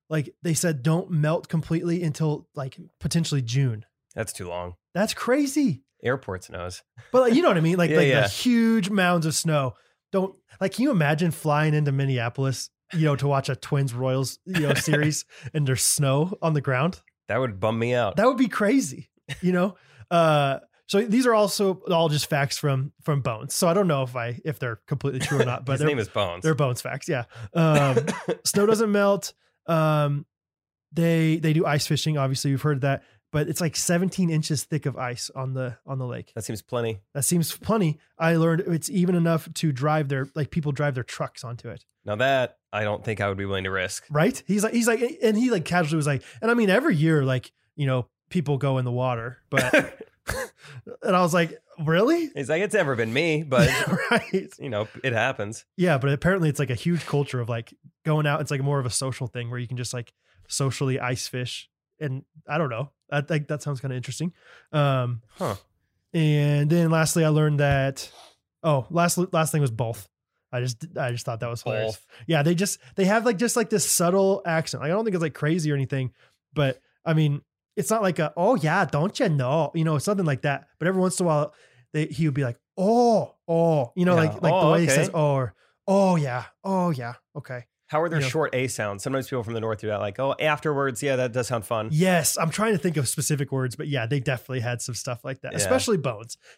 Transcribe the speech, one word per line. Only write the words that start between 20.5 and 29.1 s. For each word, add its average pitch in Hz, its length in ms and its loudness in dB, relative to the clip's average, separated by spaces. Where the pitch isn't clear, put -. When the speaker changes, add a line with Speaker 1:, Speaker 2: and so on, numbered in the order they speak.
Speaker 1:
so 202 160 2
these 240 240 2
are 233 80 4
also 202 560 2
all 165 200 4
just 147 200 0
facts 143 300 -2
from, 139 320 -2
from 143 200 -2
Bones. 120 340 -6
So 185 120 2
I 170 60 4
don't 196 140 2
know 139 160 2
if 123 120 -8
I, 120 300 -6
if 156 140 -6
they're 117 160 -4
completely 139 340 -4
true 135 220 0
or - 40 6
not, 123 200 -4
Speaker 2:
<laughs> - 0 -
Speaker 1:
but 135 80 -2
Speaker 2:
His 135 60 -2
Speaker 1:
they're, 151 80 2
Speaker 2:
name 147 100 0
is 104 100 -2
Bones. 92 360 -4
Speaker 1:
they're 160 100 2
Bones 127 260 0
facts. 131 300 -10
Yeah. 127 140 -2
Um, 147 420 4
Speaker 2:
<laughs> - 220 -4
Speaker 1:
snow 202 220 2
doesn't 220 240 4
melt. 202 420 2